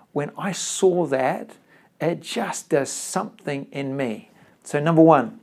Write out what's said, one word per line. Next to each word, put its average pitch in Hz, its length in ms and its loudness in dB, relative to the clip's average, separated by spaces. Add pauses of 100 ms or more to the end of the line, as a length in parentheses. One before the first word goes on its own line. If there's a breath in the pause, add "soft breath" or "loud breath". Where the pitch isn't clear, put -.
(140 soft breath)
When 147 240 -4
I 180 160 -6
saw 180 540 0
that, 135 440 -2 (480 soft breath)
it 165 220 -2
just - 480 -8
does 139 200 0
something - 840 -8
in 139 240 -6
me. 123 340 -6 (340 soft breath)
So - 160 -4
number 160 220 4
one, 147 420 6